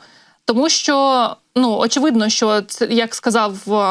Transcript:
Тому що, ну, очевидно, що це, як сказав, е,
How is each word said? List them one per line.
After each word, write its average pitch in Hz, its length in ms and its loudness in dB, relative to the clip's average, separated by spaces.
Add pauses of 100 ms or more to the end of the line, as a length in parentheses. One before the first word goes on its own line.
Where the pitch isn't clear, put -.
(460)
Тому 247 240 0
що, 269 600 0 (260)
ну, 247 220 2
очевидно, 233 520 0
що 214 320 0
це, 214 240 -6
як 226 300 -2
сказав, 214 380 0 (140)
е, 196 40 -6 (200)